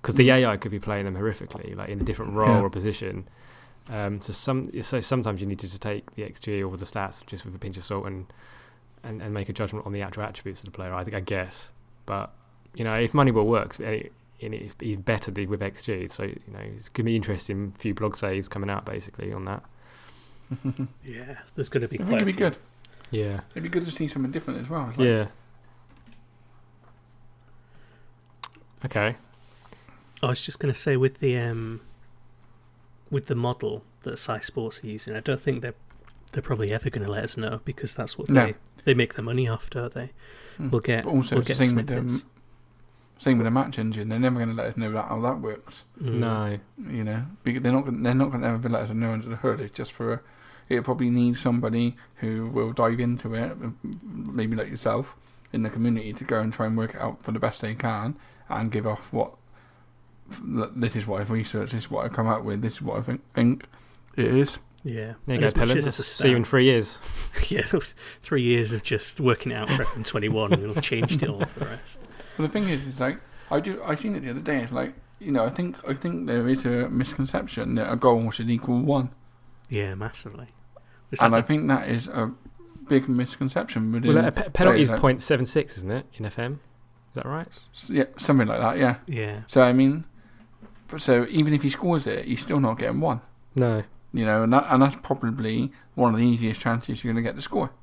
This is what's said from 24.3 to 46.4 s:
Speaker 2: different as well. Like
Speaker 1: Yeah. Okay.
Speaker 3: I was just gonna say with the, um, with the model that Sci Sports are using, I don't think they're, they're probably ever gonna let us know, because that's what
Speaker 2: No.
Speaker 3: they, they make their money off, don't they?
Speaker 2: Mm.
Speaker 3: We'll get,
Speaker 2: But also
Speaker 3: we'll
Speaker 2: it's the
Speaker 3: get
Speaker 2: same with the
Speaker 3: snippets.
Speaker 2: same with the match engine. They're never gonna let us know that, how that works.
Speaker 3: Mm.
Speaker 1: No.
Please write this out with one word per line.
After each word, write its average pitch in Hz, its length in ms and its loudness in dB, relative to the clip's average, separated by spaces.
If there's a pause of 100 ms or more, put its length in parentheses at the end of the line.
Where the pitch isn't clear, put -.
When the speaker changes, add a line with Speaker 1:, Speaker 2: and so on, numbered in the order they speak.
Speaker 2:
different 127 280 -6
as 123 80 -8
well. 151 200 -4
Like 123 100 -6
Speaker 1:
Yeah. 113 280 6 (3500)
Okay. 113 320 2 (1080)
Speaker 3:
I - 40 2
was 127 160 0
just - 160 -8
gonna 139 160 -2
say 139 220 0
with 131 220 2
the, 127 200 2
um, 117 420 -4 (1300)
with 139 160 -2
the - 80 -2
model 120 500 -2 (180)
that 123 120 -8
Sci 113 260 -4
Sports - 420 -8
are 117 40 -12
using, 107 300 -10
I 110 40 -6
don't 127 200 -2
think 123 220 -2
they're, 120 120 -8 (580)
they're 139 100 -4
probably 107 300 -2
ever - 180 -2
gonna 101 180 -4
let 104 160 -4
us - 120 -6
know, 113 280 -4
because - 300 -6
that's - 240 -6
what - 100 -6
Speaker 2:
No. 131 180 6
Speaker 3:
they, 107 80 -4 (300)
they 139 100 2
make 120 200 0
their 113 100 -6
money 123 240 -2
off, 113 220 -6
don't 120 240 -8
they? 123 160 -10 (480)
Speaker 2:
Mm. 123 120 -4
Speaker 3:
We'll 120 100 2
get, 113 240 0
Speaker 2:
But - 60 -4
also 131 260 2
Speaker 3:
we'll - 60 6
Speaker 2:
it's - 60 -4
the 131 60 0
Speaker 3:
get 127 140 4
Speaker 2:
same 120 80 4
with 110 100 2
the 127 160 -4
Speaker 3:
snippets. 123 220 -2 (960)
Speaker 2:
same 131 200 4
with 117 60 4
the 113 60 2
match 135 280 2
engine. 110 300 -2
They're 110 100 -2
never 123 200 4
gonna 113 160 0
let 117 120 -2
us 117 100 -4
know 110 160 -2
that, 110 160 -2
how 113 120 -2
that 123 200 0
works. - 440 -10 (160)
Speaker 3:
Mm. 120 140 -2
Speaker 1:
No. 107 440 0 (320)